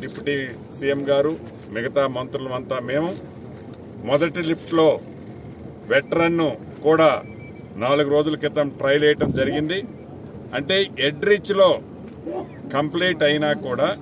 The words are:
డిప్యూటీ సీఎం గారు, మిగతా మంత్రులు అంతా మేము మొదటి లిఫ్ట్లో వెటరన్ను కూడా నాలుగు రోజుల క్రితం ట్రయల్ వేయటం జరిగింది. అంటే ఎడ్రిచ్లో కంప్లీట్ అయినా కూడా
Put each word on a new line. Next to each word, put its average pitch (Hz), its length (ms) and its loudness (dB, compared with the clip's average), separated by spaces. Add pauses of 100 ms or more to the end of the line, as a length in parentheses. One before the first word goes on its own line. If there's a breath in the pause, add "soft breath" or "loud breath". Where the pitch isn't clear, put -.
డిప్యూటీ 135 340 -4 (400)
సీఎం 139 340 0
గారు, 143 240 4 (420)
మిగతా 135 280 0 (120)
మంత్రులు 131 420 -6
అంతా 131 200 -4 (120)
మేము 156 220 0 (1000)
మొదటి 156 400 2
లిఫ్ట్లో 160 380 2 (1040)
వెటరన్ను 165 580 2 (380)
కూడా 160 240 8 (720)
నాలుగు 143 320 2
రోజుల 151 280 2
క్రితం 147 260 0 (100)
ట్రయల్ 143 280 4
వేయటం 147 320 4
జరిగింది. 156 400 0 (800)
అంటే 143 180 2 (320)
ఎడ్రిచ్లో 190 600 4 (1040)
కంప్లీట్ 170 540 2
అయినా 151 220 2 (160)
కూడా 131 220 2 (120)